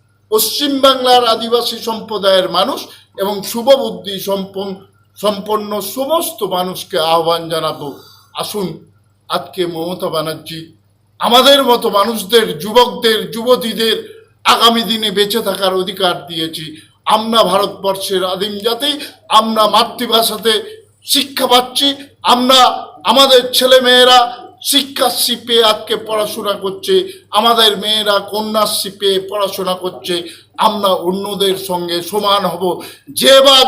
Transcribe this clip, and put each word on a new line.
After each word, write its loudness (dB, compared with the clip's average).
পশ্চিমবাংলার 2
আদিবাসী -2
সম্প্রদায়ের 0
মানুষ -2
এবং -4
শুভবুদ্ধি -2
সম্পন-, -6
সম্পন্ন -4
সমস্ত -4
মানুষকে -4
আহ্বান 0
জানাবো, -6
আসুন। -8
আজকে -6
মমতা -6
ব্যানার্জি -8
আমাদের 4
মতো 2
মানুষদের, 0
যুবকদের, 0
যুবতীদের -2
আগামী 2
দিনে -4
বেঁচে 0
থাকার -2
অধিকার -2
দিয়েছে। -10
আমরা 2
ভারতবর্ষের -2
আদিম -4
জাতি, -4
আমরা 4
মাতৃভাষাতে 0
শিক্ষা -2
পাচ্ছি, 2
আমরা, 4
আমাদের 4
ছেলে 4
মেয়েরা 4
শিক্ষাশ্রী -2
পেয়ে 2
আজকে 0
পড়াশোনা -4
করছে, -2
আমাদের 4
মেয়েরা 0
কন্যাশ্রী -2
পেয়ে -2
পড়াশোনা -4
করছে। -6
আমরা 0
অন্যদের -2
সঙ্গে -4
সমান 0
হব। -4
যে 6
বা 6